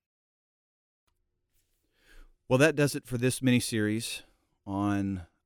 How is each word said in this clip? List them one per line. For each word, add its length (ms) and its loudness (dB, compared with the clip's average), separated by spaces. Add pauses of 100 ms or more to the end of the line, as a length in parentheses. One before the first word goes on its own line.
(2500)
Well, 100 4
that 180 4
does 180 2
it 120 -10
for 100 -6
this 240 0
miniseries 840 0 (440)
on 600 -4 (200)